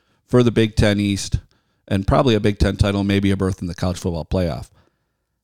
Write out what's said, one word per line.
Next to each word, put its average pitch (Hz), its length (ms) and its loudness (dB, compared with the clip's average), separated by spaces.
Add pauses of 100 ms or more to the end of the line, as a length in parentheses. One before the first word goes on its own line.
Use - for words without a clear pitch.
(260)
for 123 180 4
the 120 80 2
Big 110 240 0
Ten 104 240 2
East 101 400 -2 (480)
and 98 200 -2
probably 139 280 4
a 104 60 2
Big 104 180 0
Ten 98 180 0
title, 101 260 0
maybe 98 280 2
a 95 60 0
berth 95 240 -4
in 90 60 -8
the 85 80 -10
college 90 220 -4
football 85 280 -6
playoff. 87 440 -4 (760)